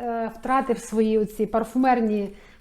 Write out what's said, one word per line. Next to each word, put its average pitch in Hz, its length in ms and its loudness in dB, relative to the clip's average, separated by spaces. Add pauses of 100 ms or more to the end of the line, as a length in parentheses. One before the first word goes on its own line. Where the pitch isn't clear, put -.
е, 233 380 -4
втратив 254 400 0
свої 220 400 2
оці 214 280 -2
парфумерні 220 840 2 (300)